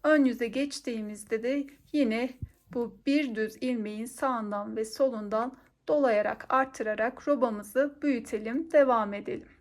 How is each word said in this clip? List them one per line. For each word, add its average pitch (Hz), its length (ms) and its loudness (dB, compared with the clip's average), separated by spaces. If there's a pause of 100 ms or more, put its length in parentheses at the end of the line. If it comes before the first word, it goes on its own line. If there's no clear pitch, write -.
Ön 302 220 6
yüze 240 220 0
geçtiğimizde 220 960 -4
de 277 240 -2 (260)
yine 247 360 2 (440)
bu 240 320 -6
bir 277 300 2
düz 214 260 -4
ilmeğin 220 440 -4
sağından 220 720 -4
ve 220 80 -2
solundan 220 720 -2 (300)
dolayarak, 226 640 2
artırarak 262 760 0
robamızı 254 760 0
büyütelim, 240 720 -2
devam 240 420 4
edelim. - 360 -8 (120)